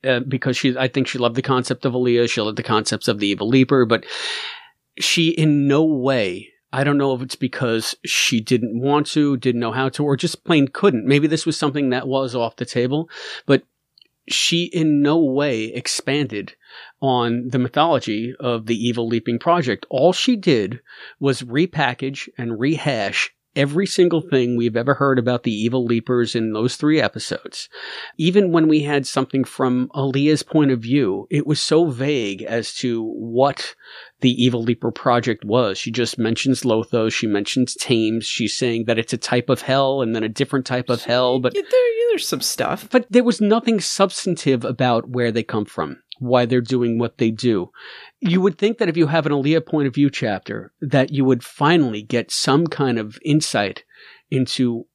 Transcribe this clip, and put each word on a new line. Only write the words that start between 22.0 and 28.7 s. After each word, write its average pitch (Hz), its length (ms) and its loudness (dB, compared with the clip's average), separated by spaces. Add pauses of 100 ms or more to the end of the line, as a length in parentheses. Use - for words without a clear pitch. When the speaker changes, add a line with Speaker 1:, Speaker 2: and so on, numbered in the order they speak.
Speaker 1:
and 117 220 -6
rehash 135 720 -2 (240)
every 147 320 2
single 165 340 2
thing 123 340 0
we've 117 220 0
ever 123 160 2
heard 135 240 2
about 123 240 0
the 120 100 -2
Evil 117 320 0
Leapers 117 520 0
in 113 180 -2
those 110 220 0
three 151 260 2
episodes. - 680 -6 (500)
Even 180 340 4
when 160 160 6
we 156 140 6